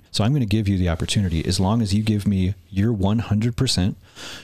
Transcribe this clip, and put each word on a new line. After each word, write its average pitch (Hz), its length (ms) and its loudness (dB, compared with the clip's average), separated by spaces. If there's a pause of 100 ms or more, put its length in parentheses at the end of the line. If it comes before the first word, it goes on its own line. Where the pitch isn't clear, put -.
(120)
So - 120 -2
I'm 120 100 2
gonna 139 120 0
give 104 220 0
you 101 100 2
the 90 120 2
opportunity 82 580 0
as 90 120 0
long 104 220 2
as 98 140 0
you 107 80 2
give 104 240 0
me 95 260 2 (160)
your 101 240 0
one 101 260 0
hundred 107 380 0
percent, 123 400 0 (460)